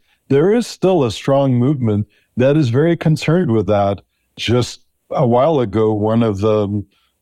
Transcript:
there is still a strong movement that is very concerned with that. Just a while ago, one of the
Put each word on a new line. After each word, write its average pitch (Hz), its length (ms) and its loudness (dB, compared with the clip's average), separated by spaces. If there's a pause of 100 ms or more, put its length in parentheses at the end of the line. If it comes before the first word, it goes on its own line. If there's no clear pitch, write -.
(280)
there 151 240 2
is 233 160 0
still 180 380 0
a 110 60 -2
strong 139 420 0
movement 120 540 0 (280)
that 139 220 2
is 135 120 2
very 156 280 0
concerned 160 540 0
with 107 160 0
that. 101 340 0 (340)
Just - 460 -4 (300)
a 143 160 0
while 131 340 2
ago, 110 320 0
one 110 300 0
of 104 160 -2
the 104 440 -2 (380)